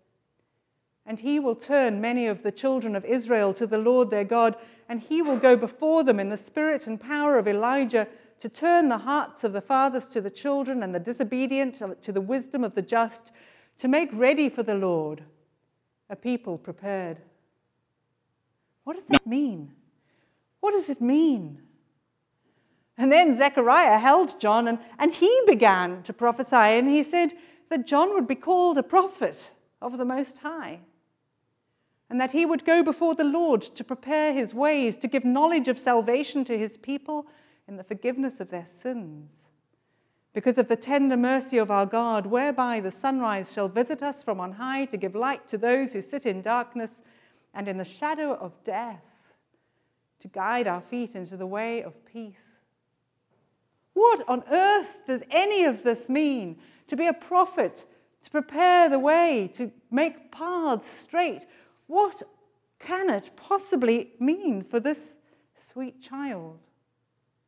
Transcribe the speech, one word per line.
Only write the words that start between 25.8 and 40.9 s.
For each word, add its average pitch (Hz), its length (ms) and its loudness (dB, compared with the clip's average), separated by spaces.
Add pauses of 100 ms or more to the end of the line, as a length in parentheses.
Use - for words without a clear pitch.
to 220 80 -14
prophesy, 240 440 0
and 233 320 6
he 294 140 4
said 349 320 0 (340)
that 277 180 -2
John 339 280 2
would 302 120 0
be 262 100 -4
called 349 420 2
a 254 40 0
prophet 370 680 0 (320)
of 247 160 -10
the 247 60 -4
Most 262 340 -4
High, 294 420 -12 (1300)
and 247 120 -4
that 262 120 -2
he 330 140 2
would 320 180 -2
go 330 180 4
before 320 320 0
the 330 100 0
Lord 294 360 0
to - 240 -16
prepare 294 480 -2
his 254 220 -4
ways, 277 440 0
to 254 100 -6
give 262 160 -2
knowledge 277 440 2
of 254 100 0
salvation 247 680 0
to 247 120 -4
his 214 220 -6
people 285 480 -8 (400)
in 196 100 -16
the 190 80 -16
forgiveness 247 560 -4
of 185 100 -10
their 175 160 -12 (140)
sins. 160 600 -12 (880)
"Because 220 240 0
of 240 120 2
the 226 80 2
tender 269 400 0